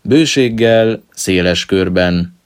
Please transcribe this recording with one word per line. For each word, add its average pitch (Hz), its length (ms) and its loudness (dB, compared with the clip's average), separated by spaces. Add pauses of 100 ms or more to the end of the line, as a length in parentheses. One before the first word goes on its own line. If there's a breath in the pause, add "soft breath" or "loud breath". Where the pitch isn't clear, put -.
Bőséggel, 113 1000 0 (120)
széles 90 520 -2
körben 90 720 -2 (100)